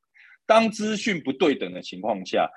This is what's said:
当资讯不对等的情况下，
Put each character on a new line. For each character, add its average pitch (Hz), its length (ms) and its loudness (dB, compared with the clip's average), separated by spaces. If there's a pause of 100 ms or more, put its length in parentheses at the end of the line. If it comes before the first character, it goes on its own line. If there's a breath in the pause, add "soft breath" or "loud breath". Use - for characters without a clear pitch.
(460 soft breath)
当 226 260 6
资 214 240 -4
讯 196 260 -2
不 131 120 -4
对 147 220 2
等 95 180 -8
的 90 80 -10
情 - 200 -14
况 101 240 -4
下， 90 300 0